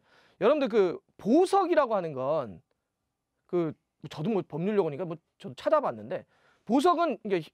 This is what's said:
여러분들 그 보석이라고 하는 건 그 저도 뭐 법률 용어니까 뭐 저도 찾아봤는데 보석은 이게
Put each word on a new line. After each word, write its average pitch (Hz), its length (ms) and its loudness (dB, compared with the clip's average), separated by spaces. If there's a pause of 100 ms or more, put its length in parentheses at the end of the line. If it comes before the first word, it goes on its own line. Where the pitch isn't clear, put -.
(420)
여러분들 269 280 2
그 190 300 2 (180)
보석이라고 320 760 2
하는 165 180 -4
건 131 480 -4 (840)
그 170 280 -2 (360)
저도 156 200 -6
뭐 196 180 0
법률 185 300 -4
용어니까 160 280 -2
뭐 160 120 -8 (200)
저도 131 180 -14
찾아봤는데 160 680 -2 (400)
보석은 294 600 2
이게 185 160 0 (120)